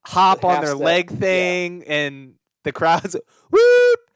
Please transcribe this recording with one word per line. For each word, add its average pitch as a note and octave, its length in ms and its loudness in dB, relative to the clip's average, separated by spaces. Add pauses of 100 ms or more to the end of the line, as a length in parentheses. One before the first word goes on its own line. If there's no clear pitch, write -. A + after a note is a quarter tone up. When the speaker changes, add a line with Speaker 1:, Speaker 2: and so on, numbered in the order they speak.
Speaker 1:
hop F#3 360 2
Speaker 2:
The F#3+ 40 -2
Speaker 1:
on F3+ 80 2
Speaker 2:
half D3 80 -2
Speaker 1:
their D3 140 -2
Speaker 2:
step. C#3+ 80 -6
Speaker 1:
leg F3 260 0
Speaker 2:
Yeah. - 60 -12
Speaker 1:
thing, F3+ 720 -4
and C#3 460 -6 (280)
the D3+ 80 -6
crowd's, E3 460 -2 (180)
<laughs> - 160 -20
"Whoop!" A#4+ 480 4 (180)